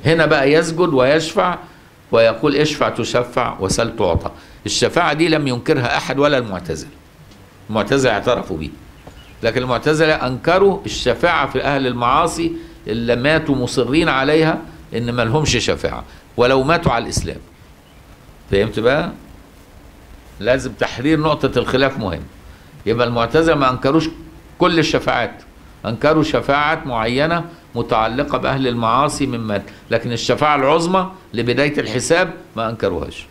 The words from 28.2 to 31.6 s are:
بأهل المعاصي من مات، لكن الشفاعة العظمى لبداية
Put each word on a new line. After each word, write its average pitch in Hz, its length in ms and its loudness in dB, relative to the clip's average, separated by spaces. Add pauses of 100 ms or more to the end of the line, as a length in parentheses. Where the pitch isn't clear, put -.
بأهل 131 300 -2
المعاصي 120 580 0
من 120 140 -6
مات، 104 240 -4 (280)
لكن 117 200 -2
الشفاعة 131 440 0
العظمى 170 560 2 (220)
لبداية 135 460 0